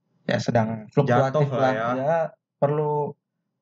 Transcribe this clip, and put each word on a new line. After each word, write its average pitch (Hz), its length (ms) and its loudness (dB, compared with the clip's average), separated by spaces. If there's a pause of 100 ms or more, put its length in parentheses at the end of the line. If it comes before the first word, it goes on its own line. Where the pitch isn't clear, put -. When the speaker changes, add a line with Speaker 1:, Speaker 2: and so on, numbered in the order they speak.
(220)
Speaker 1:
Ya, - 160 -2
sedang 110 500 -2
fluktuatif 135 540 2
Speaker 2:
jatuh 135 80 0
lah 123 80 -4
Speaker 1:
lah. 131 160 2
Speaker 2:
ya. 113 140 -4 (100)
Speaker 1:
Ya, 151 200 0 (360)
perlu 147 640 -2 (440)